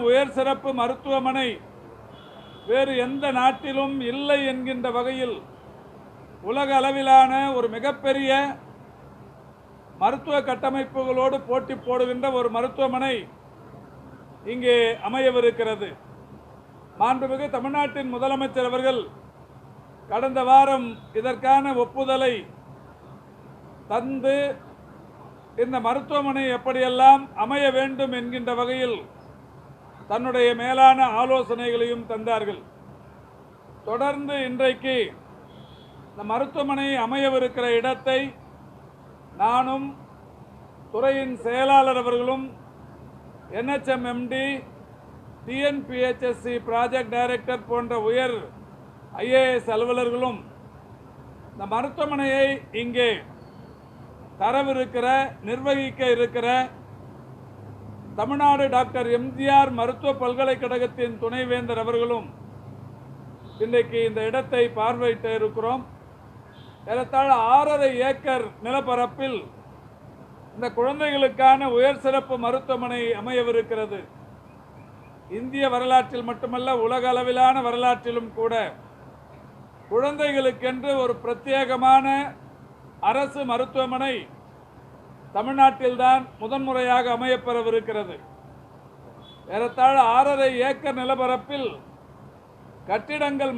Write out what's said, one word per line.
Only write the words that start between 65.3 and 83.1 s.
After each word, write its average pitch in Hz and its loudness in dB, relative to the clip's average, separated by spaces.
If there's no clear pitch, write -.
இருக்கிறோம். 220 -4
ஏறத்தாழ 254 0
ஆறரை 285 4
ஏக்கர் 262 -2
நிலப்பரப்பில் 247 -2
இந்த 233 -6
குழந்தைகளுக்கான 269 4
உயர் 262 4
சிறப்பு 269 0
மருத்துவமனை 240 -2
அமையவிருக்கிறது. 226 -2
இந்திய 262 -2
வரலாற்றில் 254 2
மட்டுமல்ல, 247 -2
உலக 247 0
அளவிலான 254 4
வரலாற்றிலும் 240 0
கூட 226 0
குழந்தைகளுக்கென்று 262 0
ஒரு 240 -2
பிரத்யேகமான 262 2
அரசு 277 -2